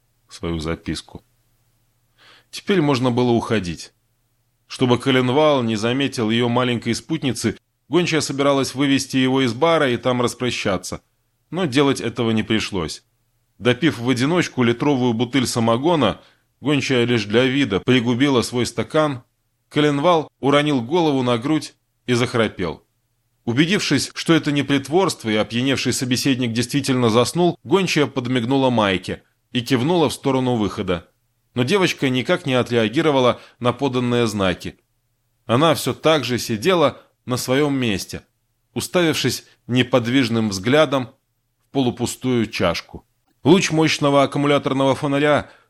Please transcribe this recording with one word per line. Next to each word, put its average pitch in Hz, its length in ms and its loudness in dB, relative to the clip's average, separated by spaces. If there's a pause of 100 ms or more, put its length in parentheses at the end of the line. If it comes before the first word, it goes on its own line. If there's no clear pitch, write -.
(300)
свою 85 300 -8
записку». 80 640 -8 (1300)
Теперь 196 300 0
можно 131 300 2
было 123 200 2
уходить. 104 600 -2 (760)
Чтобы 123 320 0
Коленвал 131 640 2
не 113 120 -2
заметил 120 540 -2
ее 120 180 0
маленькой 120 460 -2
спутницы, 120 640 -4 (320)
гончая 160 320 0
собиралась 139 540 -2
вывести 135 420 0
его 131 240 2
из 120 120 0
бара 151 380 2
и 117 60 0
там 123 240 0
распрощаться. 113 800 -4 (480)
Но 175 160 -4
делать 139 360 2
этого 113 300 -2
не 110 120 0
пришлось. 98 600 -4 (540)
Допив 120 420 0
в 120 100 -2
одиночку 135 540 0
литровую 123 500 0
бутыль 120 340 -2
самогона – 120 760 0 (400)
Гончая 127 440 0
лишь 120 200 0
для 113 200 2
вида 127 340 0
пригубила 127 640 2
свой 117 240 -4
стакан, 135 580 -2 (460)
Коленвал 147 600 2 (100)
уронил 143 420 2
голову 143 420 0
на 123 140 2
грудь 147 360 -4 (320)
и 123 80 0
захрапел. 110 720 -2 (600)
Убедившись, 151 680 0
что - 200 0
это 151 180 2
не 143 120 0
притворство 139 640 -2
и 107 60 2
опьяневший 120 580 0
собеседник 123 580 -2
действительно 123 580 0
заснул, 165 540 2
гончая 156 440 0
подмигнула 127 600 -2
Майке 98 540 0 (280)
и 123 100 -4
кивнула 139 480 2
в - 40 -4
сторону 127 420 0
выхода. 95 540 -4 (440)
Но 123 100 -2
девочка 160 460 0
никак 127 360 -2
не 131 100 0
отреагировала 120 840 2 (200)
на 120 120 0
поданные 123 560 0
знаки. 95 520 -4 (640)
Она 143 300 2
все 123 180 -4
так 151 320 2
же 120 140 -2
сидела 139 640 0 (240)
на 123 120 -4
своем 139 380 0
месте, 107 480 -4 (500)
уставившись 139 720 -2 (220)
неподвижным 117 800 0
взглядом 127 640 0 (480)
в - 120 -20
полупустую 120 760 -2
чашку. - 580 -4 (400)
Луч 175 240 4
мощного 147 540 2
аккумуляторного 135 720 0
фонаря, 143 560 0 (180)